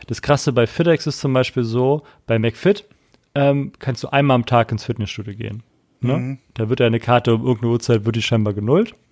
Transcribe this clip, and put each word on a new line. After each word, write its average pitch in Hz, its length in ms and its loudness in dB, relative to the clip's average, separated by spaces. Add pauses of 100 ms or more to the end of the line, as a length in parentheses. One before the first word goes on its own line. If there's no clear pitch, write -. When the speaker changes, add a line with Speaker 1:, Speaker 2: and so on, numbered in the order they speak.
Speaker 1:
Das - 140 -8
Krasse 143 300 0
bei 120 140 4
FedEx 165 400 0
ist 147 140 -6
zum 135 120 0
Beispiel 127 320 0
so, 127 380 0 (240)
bei 113 120 0
McFit, 117 460 0 (500)
ähm, 139 440 2
kannst 123 240 -6
du - 60 -8
einmal 139 260 4
am 120 120 2
Tag 117 260 2
ins 110 120 -4
Fitnessstudio 104 500 -8
gehen. 107 280 -10 (380)
Ne? 123 160 0
Speaker 2:
Mhm. 131 220 -4 (160)
Speaker 1:
Da 110 140 -2
wird 120 120 0
deine 117 200 2
Karte 120 340 2
um 113 80 0
irgendeine 117 300 0
Uhrzeit, 113 320 0
wird 113 120 -2
die 110 60 -4
scheinbar 107 320 0
genullt. 127 400 0 (180)